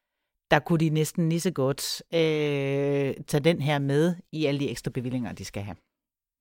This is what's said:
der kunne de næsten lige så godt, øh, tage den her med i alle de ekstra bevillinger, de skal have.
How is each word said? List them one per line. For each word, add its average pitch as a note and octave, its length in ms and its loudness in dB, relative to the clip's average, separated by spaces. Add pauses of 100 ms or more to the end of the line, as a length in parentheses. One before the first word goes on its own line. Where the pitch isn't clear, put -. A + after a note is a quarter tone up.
(520)
der D3+ 80 6
kunne D#3+ 200 2
de D#3+ 100 2
næsten D#3 400 0
lige E3 100 0
så F3+ 120 0
godt, C#3 500 -2 (120)
øh, C#3+ 1120 0
tage C#3+ 160 0
den E3 180 2
her C#3+ 180 2
med D3 360 2 (160)
i D#3 140 -2
alle C#3 140 0
de C#3 100 -2
ekstra - 220 -6
bevillinger, B2 400 -4
de F#2+ 140 -12
skal G2+ 180 -8
have. G#2 140 -10 (640)